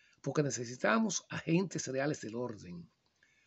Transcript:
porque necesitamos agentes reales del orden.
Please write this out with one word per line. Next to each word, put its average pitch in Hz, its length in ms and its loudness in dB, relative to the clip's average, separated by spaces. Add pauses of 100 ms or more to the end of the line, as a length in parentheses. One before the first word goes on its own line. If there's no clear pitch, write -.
(220)
porque - 220 2
necesitamos 151 840 2
agentes 165 580 0
reales 135 340 -2
del 110 140 -8
orden. 95 560 -8 (560)